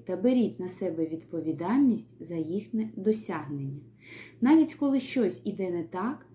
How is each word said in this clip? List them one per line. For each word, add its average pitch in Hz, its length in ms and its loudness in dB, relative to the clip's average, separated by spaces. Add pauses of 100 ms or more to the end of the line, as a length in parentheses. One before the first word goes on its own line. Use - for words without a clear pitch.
та 185 100 -2
беріть 240 440 2
на 180 80 -4
себе 165 380 -2
відповідальність 165 1120 0
за 170 140 -8
їхнє 196 640 -4
досягнення. 151 840 -4 (600)
Навіть 311 340 6
коли 277 260 2
щось 233 440 0
іде 190 260 -4
не 175 140 -2
так, 208 500 -6